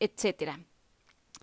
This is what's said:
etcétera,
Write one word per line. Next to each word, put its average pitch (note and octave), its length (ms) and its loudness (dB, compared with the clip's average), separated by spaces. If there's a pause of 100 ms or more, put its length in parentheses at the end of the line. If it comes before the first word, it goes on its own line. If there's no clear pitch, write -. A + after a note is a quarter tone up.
etcétera, F3 580 0 (840)